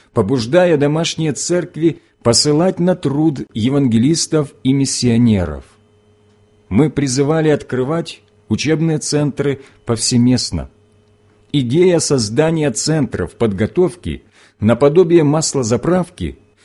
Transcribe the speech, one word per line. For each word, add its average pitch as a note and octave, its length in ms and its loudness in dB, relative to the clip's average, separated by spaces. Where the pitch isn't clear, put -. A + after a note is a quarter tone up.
побуждая C3+ 640 2
домашние D3+ 560 -2
церкви E3 680 -4
посылать D3+ 580 2
на F3+ 160 2
труд D3 440 -2
евангелистов C#3 1080 0
и C3 100 2
миссионеров. A2+ 920 0
Мы C#3 220 2
призывали C#3+ 580 -2
открывать D3 760 -4
учебные D#3 500 -2
центры C#3+ 640 -2
повсеместно. A#2 840 0
Идея D#3 460 2
создания D3 760 0
центров C3 640 -4
подготовки G#2 880 -2
наподобие D3+ 640 4
маслозаправки C#3+ 1120 -2